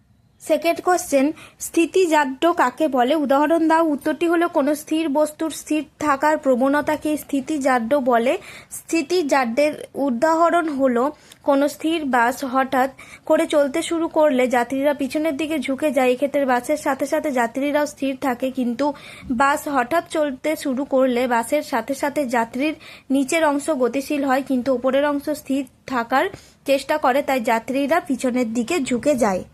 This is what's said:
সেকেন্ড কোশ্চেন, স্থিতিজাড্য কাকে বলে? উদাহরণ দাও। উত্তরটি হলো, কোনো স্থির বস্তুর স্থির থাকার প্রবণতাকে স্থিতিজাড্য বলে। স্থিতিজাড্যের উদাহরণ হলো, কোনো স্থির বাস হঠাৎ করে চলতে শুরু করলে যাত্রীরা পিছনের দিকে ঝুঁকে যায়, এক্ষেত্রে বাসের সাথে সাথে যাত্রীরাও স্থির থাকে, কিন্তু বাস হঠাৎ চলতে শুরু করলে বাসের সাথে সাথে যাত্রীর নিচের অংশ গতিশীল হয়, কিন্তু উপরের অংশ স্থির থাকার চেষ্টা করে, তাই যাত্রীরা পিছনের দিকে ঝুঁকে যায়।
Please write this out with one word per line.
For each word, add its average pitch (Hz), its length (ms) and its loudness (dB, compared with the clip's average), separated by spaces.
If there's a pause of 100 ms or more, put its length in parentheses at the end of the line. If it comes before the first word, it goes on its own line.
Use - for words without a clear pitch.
(420)
সেকেন্ড 320 460 0
কোশ্চেন, 277 380 2 (400)
স্থিতিজাড্য 311 800 2 (180)
কাকে 269 240 0 (120)
বলে? 247 160 2 (120)
উদাহরণ 294 460 2
দাও। 330 120 4 (100)
উত্তরটি 302 400 -2
হলো, 339 120 2 (120)
কোনো 285 140 2 (100)
স্থির 320 240 -2 (120)
বস্তুর 302 340 -2 (100)
স্থির 302 220 -4 (220)
থাকার 302 380 2
প্রবণতাকে 285 680 0 (120)
স্থিতিজাড্য 262 680 -2 (200)
বলে। 240 220 2 (440)
স্থিতিজাড্যের 294 960 0 (340)
উদাহরণ 320 580 2 (140)
হলো, 247 240 2 (440)
কোনো 285 180 4 (100)
স্থির 320 240 -2 (160)
বাস 240 220 2 (160)
হঠাৎ 262 360 0 (400)
করে 320 240 4
চলতে 285 260 2 (100)
শুরু 330 180 -2 (100)
করলে 285 260 4 (120)
যাত্রীরা 269 460 0
পিছনের 302 400 -2
দিকে 320 240 -2
ঝুঁকে 277 320 -2
যায়, 254 160 4
এক্ষেত্রে 277 320 0
বাসের 254 400 0
সাথে 277 280 -2
সাথে 311 160 -2 (100)
যাত্রীরাও 277 540 0
স্থির 269 200 -4 (120)
থাকে, 254 220 -2 (100)
কিন্তু 247 280 -2 (560)
বাস 285 200 2 (140)
হঠাৎ 277 280 0 (120)
চলতে 302 340 -2 (140)
শুরু 269 200 -2 (100)
করলে 254 340 2
বাসের 240 440 0
সাথে 240 300 -2
সাথে 294 200 -2 (140)
যাত্রীর 247 400 -2 (400)
নিচের 285 360 0
অংশ 277 160 -2 (160)
গতিশীল 277 460 -2
হয়, 269 200 2
কিন্তু 262 280 -2
উপরের 262 340 0
অংশ 285 140 -4 (160)
স্থির 269 220 -4 (280)
থাকার 262 340 0 (440)
চেষ্টা 277 280 0
করে, 277 300 2
তাই 269 120 0 (100)
যাত্রীরা 262 480 0 (100)
পিছনের 254 400 0 (100)
দিকে 240 180 0 (140)
ঝুঁকে 262 260 0 (100)
যায়। 190 180 0 (100)